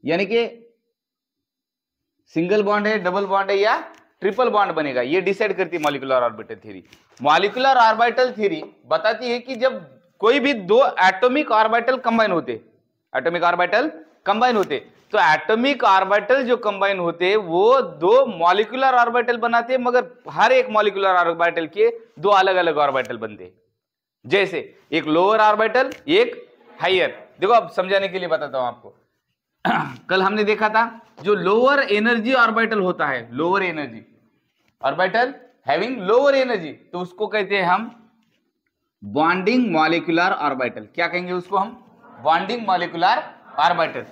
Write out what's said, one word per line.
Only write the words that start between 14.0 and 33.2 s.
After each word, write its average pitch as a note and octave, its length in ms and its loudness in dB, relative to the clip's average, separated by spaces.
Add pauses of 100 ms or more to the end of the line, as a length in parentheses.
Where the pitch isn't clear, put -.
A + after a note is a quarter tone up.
combine A#3 300 0
होते, D3 420 -4 (140)
तो G#3 80 0
atomic A3+ 640 2
orbital G#3 600 2
जो A#3+ 140 0
combine G3 420 -2
होते E3+ 260 -2
हैं G3+ 120 2
वो G#3 440 2
दो F#3+ 440 2
molecular G#3+ 680 0
orbital A#3+ 440 2
बनाते A#3 360 0
हैं, C4 60 0
मगर B3 260 0 (240)
हर F#3+ 220 2
एक B3 180 2
molecular G3+ 400 0
orbital E3+ 580 0
के A3 300 0 (220)
दो E3+ 100 0
अलग-अलग F#3 480 2
orbital C3 400 -2
बनते G#2+ 260 -12
हैं। F2+ 100 -20 (720)
जैसे E3 540 -2 (120)
एक D3 160 -4
lower F#3 320 2
orbital, A3 520 2 (160)
एक G#3 500 -2 (240)
हायर। F3 480 -2 (100)
देखो G3 140 2
अब G3+ 160 2
समझाने G3 380 -2
के F3+ 120 -6
लिए F3+ 80 -6
बताता C#3+ 300 -4
हूं B2 100 -2
आपको। A#2 260 -12 (760)
<clears throat> D3 420 -6
कल F#3 120 2
हमने G#3 220 0
देखा G#3+ 260 0
था A3+ 320 -2 (220)
जो G3+ 120 2
lower A3+ 440 2
energy A3+ 540 0
orbital A3+ 460 2
होता F3 280 -2
है, A#2+ 280 -6